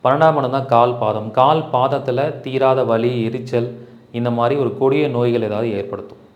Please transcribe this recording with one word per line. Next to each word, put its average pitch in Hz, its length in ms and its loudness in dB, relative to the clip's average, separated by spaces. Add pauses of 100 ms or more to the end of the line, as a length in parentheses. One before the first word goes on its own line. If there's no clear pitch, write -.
பன்னெண்டாம் 151 380 4
இடம் 127 160 -2
தான் 131 180 -4
கால் 120 260 4
பாதம். 107 280 -2 (100)
கால் 151 240 4 (100)
பாதத்துல 135 460 0 (260)
தீராத 131 460 2
வலி, 117 200 0 (180)
எரிச்சல், 120 400 -4 (500)
இந்த 120 180 -2
மாதிரி 120 260 0
ஒரு 120 80 0 (100)
கொடிய 143 240 2 (120)
நோய்கள் 120 320 0
ஏதாவது 110 200 -2 (100)
ஏற்படுத்தும். - 440 -10 (120)